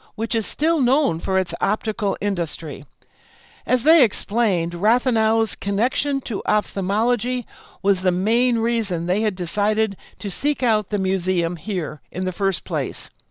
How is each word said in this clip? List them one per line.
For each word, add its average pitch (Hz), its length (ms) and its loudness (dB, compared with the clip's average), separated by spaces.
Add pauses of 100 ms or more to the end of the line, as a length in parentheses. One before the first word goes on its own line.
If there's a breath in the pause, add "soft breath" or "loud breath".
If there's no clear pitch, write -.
(140 soft breath)
which 220 180 -4
is 226 140 0
still 320 340 2
known 247 380 2
for 190 200 0
its 185 220 -2
optical 208 600 0
industry. 165 640 -2 (800 soft breath)
As 247 160 2
they 311 220 6
explained, 202 680 0
Rathenau's 220 840 2
connection 254 640 -2
to - 260 -6
ophthalmology 214 1000 -2 (380 loud breath)
was 190 200 2
the 185 100 2
main 226 480 2
reason 220 460 0
they 202 160 0
had 214 120 0
decided 202 640 0 (240 loud breath)
to 202 100 -4
seek 285 320 0
out 214 280 0
the 208 80 0
museum 180 580 0
here 160 440 -4 (120)
in 190 120 -4
the 185 60 -2
first 196 320 0
place. 139 480 -4 (200)